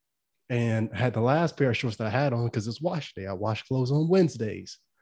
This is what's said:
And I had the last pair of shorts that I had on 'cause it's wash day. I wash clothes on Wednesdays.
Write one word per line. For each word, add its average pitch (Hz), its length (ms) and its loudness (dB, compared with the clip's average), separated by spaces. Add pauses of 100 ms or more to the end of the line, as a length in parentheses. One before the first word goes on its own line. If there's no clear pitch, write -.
(500)
And 117 440 2
I 95 40 -6
had 120 160 0
the 110 80 0
last 151 360 2
pair 135 120 2
of 107 80 0
shorts 117 200 -4
that 110 100 -4
I - 20 -2
had 131 240 0
on 117 160 0
'cause 110 180 -4
it's 117 140 -8
wash 170 320 -4
day. 95 120 -10
I 98 80 -6
wash 104 300 -4
clothes 131 280 0
on 156 180 2
Wednesdays. 113 680 2 (240)